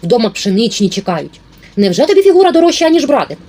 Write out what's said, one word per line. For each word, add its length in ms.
Вдома 260
пшеничні 600
чекають». 500
«Невже 300
тобі 160
фігура 300
дорожча, 380
ніж 160
братик?» 320